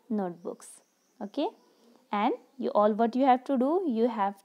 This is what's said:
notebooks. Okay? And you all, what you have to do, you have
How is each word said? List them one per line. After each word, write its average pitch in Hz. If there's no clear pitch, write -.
notebooks. 180
Okay? 277
And 220
you 226
all, 208
what 233
you 262
have 254
to 269
do, 311
you 226
have 202